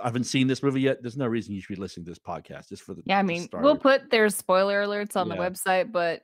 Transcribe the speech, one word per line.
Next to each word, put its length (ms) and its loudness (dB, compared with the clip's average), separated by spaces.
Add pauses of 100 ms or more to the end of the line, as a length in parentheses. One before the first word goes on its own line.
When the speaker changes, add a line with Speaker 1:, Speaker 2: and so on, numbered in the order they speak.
Speaker 1:
haven't 220 -2
seen 240 2
this 160 0
movie 160 2
yet, 220 2
there's 160 -8
no 100 -2
reason 260 -4
you 60 -8
should 160 -10
be 60 -10
listening 240 -10
to 60 -12
this 80 -16
podcast, 500 -12
just 140 -14
for 100 -14
the, 120 -14
Speaker 2:
Yeah, 140 2
I 40 2
Speaker 1:
the 40 0
Speaker 2:
mean, 140 -2
Speaker 1:
start 200 -8
Speaker 2:
we'll 120 6
Speaker 1:
of 80 -2
Speaker 2:
put 280 4
their 200 4
spoiler 560 2
alerts 320 -4
on 100 0
the 80 -4
Speaker 1:
Yeah. 140 -2
Speaker 2:
website, 420 0
but 320 -2